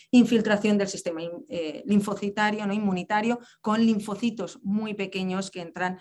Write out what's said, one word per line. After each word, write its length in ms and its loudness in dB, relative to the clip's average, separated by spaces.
infiltración 640 4
del 100 2
sistema 340 -6
in-, 280 -10
eh, 360 -8
linfocitario, 800 0
¿no? 80 -2
inmunitario, 640 0
con 260 2
linfocitos 760 -2
muy 300 -2
pequeños 580 -4
que 80 -12
entran 420 -6